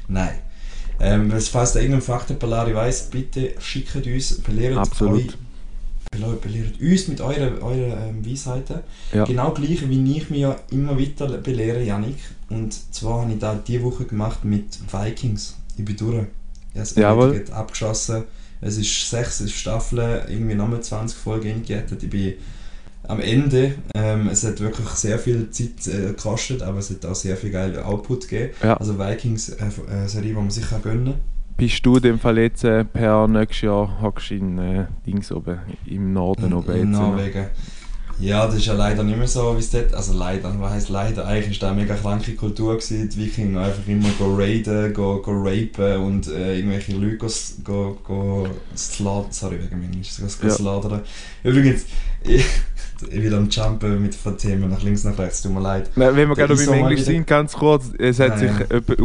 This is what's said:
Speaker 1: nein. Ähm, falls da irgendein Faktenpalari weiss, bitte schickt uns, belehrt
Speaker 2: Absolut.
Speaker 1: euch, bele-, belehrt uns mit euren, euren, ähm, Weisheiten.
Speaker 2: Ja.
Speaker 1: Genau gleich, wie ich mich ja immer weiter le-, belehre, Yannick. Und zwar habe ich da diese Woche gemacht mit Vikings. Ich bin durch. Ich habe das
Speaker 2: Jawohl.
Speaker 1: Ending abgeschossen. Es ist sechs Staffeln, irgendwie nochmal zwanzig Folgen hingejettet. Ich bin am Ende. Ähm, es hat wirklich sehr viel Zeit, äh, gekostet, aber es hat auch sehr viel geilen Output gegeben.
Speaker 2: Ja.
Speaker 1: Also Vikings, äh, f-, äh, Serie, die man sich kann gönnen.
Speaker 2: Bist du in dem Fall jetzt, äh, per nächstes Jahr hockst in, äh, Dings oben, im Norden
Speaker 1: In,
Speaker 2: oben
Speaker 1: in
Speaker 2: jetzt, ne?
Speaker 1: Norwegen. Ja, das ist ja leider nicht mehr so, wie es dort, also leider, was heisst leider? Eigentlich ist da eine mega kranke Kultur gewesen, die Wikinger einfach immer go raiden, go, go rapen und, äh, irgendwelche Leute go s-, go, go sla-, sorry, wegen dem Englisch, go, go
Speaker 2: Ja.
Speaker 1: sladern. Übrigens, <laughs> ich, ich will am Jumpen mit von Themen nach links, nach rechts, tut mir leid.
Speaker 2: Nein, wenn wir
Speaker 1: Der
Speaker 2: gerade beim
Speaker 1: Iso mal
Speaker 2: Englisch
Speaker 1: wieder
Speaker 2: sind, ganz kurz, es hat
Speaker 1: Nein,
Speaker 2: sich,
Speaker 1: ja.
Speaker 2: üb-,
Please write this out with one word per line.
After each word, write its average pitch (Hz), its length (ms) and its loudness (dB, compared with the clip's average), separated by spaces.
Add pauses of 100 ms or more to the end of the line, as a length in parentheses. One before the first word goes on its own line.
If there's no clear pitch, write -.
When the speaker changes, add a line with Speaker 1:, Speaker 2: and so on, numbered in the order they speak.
Speaker 1:
nein. 92 260 0 (680)
Ähm, 104 300 4 (100)
falls 123 320 0
da - 80 6
irgendein 131 220 4
Faktenpalari 117 720 0
weiss, 123 360 0
bitte 131 480 -2
schickt - 360 -4 (120)
uns, 127 320 2
belehrt 117 400 2
Speaker 2:
Absolut. 101 400 4
Speaker 1:
euch, 127 180 -2 (760)
bele-, 107 300 -4
belehrt 110 400 -4
uns 180 280 2
mit 135 120 -4
euren, 131 400 -2
euren, 123 320 -2 (160)
ähm, 110 180 -6
Weisheiten. 135 540 -6 (320)
Speaker 2:
Ja. 104 120 4
Speaker 1:
Genau 127 260 0
gleich, 143 380 -2
wie 131 280 2
ich 156 140 -4
mich 143 100 -2
ja 135 160 0 (140)
immer 139 280 0
weiter 139 300 -2
le-, 123 100 -4
belehre, 120 440 -2
Yannick. 107 360 -2 (300)
Und 110 240 -4 (220)
zwar 117 280 -2
habe 113 100 -2
ich 104 60 -4
da 107 160 -2 (120)
diese 120 160 -2
Woche 123 220 -2
gemacht 107 400 -4
mit 104 340 -2 (120)
Vikings. 107 680 -4 (200)
Ich 101 80 -4
bin 104 120 -4
durch. 110 180 -2
Ich - 640 -6
habe 104 100 -6
das - 60 -6
Speaker 2:
Jawohl. 113 420 6
Speaker 1:
Ending - 180 -6
abgeschossen. 113 680 -4 (400)
Es 104 160 -4
ist - 320 -2
sechs 117 400 -2
Staffeln, 117 760 -2
irgendwie 110 260 -2
nochmal 113 280 0
zwanzig 110 360 -6
Folgen 107 300 -4
hingejettet. 104 560 -6
Ich 85 60 -4
bin 98 240 -2 (720)
am - 120 -4
Ende. 131 540 2 (220)
Ähm, 107 320 0
es 101 160 0
hat 107 160 -2
wirklich 107 300 -4
sehr 110 280 -2
viel 117 320 -2
Zeit, - 420 -6
äh, 95 160 -2
gekostet, 117 540 -4
aber 98 160 -4
es 98 120 -6
hat 92 140 -8
auch 90 120 -4
sehr 92 200 -4
viel 104 140 -6
geilen 92 320 -4
Output 101 460 -4
gegeben. 120 240 -4 (100)
Speaker 2:
Ja. 110 140 4
Speaker 1:
Also 104 240 -2
Vikings, 107 480 -2
äh, - 160 -6
f-, 104 160 -4 (100)
äh, 101 160 -2
Serie, 107 220 -4
die 110 60 -2
man 104 160 0
sich 110 200 -2
kann 110 100 0
gönnen. 120 340 0 (420)
Speaker 2:
Bist - 280 2
du 127 120 8
in 120 60 6
dem 117 180 6
Fall 113 180 4
jetzt, 113 240 2
äh, 110 220 6
per 107 420 4
nächstes 107 360 2
Jahr 104 380 2
hockst 107 300 -2
in, 95 280 -2
äh, 90 280 0 (180)
Dings 101 280 -4
oben, 87 260 -6 (280)
im 95 260 -2
Norden 95 340 0
Speaker 1:
In, 90 60 2
Speaker 2:
oben 87 200 0
Speaker 1:
in 90 60 2
Speaker 2:
jetzt, 95 120 2
ne? 104 80 2
Speaker 1:
Norwegen. 98 480 0 (720)
Ja, 101 260 4
das 107 100 2
ist 101 100 4
ja 107 80 2
leider 104 280 2
nicht 107 160 2
mehr 120 80 2
so, 120 300 2
wie 110 40 2
es - 100 -2
dort, 120 240 4
also 95 180 0
leider, 92 480 0
was 98 100 0
heisst 101 200 0
leider? 104 360 0
Eigentlich 104 260 2
ist 101 100 -4
da 95 100 2
eine 101 80 2
mega 101 140 2
kranke 101 420 0
Kultur 110 400 0
gewesen, 110 320 -2
die 104 100 -4
Wikinger 104 440 0
einfach 101 260 -2
immer 104 300 4
go 98 180 2
raiden, 104 580 2
go, 98 260 0
go 104 140 -4
rapen 98 640 0
und, 98 320 0
äh, 92 300 -2
irgendwelche 101 340 -2
Leute 104 240 0
go 113 100 -4
s-, - 380 -6
go, 101 400 -4
go 98 420 -2 (300)
sla-, 101 540 -2
sorry, 92 280 -6
wegen 90 120 -4
dem 90 120 -4 (100)
Englisch, 92 180 -6 (100)
go, 101 60 -4 (140)
go 107 60 2
Speaker 2:
Ja. 107 80 4
Speaker 1:
sladern. 101 460 -2 (420)
Übrigens, 131 440 4 (160)
<laughs> - 220 -2
ich, 131 200 8 (680)
ich 107 120 -2
will 104 120 2
am 101 140 4
Jumpen 107 520 2
mit 101 140 0
von 101 240 -4
Themen 98 320 2
nach 95 120 0
links, 101 200 2
nach 104 160 2
rechts, 90 240 -2
tut 101 100 0
mir 95 80 0
leid. 95 360 0
Speaker 2:
Nein, 131 180 6
wenn 147 140 6
wir 147 80 2
Speaker 1:
Der 143 100 4
Speaker 2:
gerade 147 80 6
beim 143 80 4
Speaker 1:
Iso 143 80 4
mal 135 80 6
Speaker 2:
Englisch 135 220 4
Speaker 1:
wieder 131 120 2
Speaker 2:
sind, 165 140 2
ganz 151 280 4
kurz, 147 320 4 (120)
es 123 220 4
hat 127 80 6
Speaker 1:
Nein, 107 100 0
Speaker 2:
sich, 104 120 4
Speaker 1:
ja. 107 260 2
Speaker 2:
üb-, 117 280 2